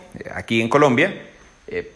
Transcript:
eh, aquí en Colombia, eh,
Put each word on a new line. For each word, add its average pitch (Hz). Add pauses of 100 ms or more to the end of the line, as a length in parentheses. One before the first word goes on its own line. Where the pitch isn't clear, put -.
(140)
eh, -
aquí -
en 113
Colombia, 143 (400)
eh, -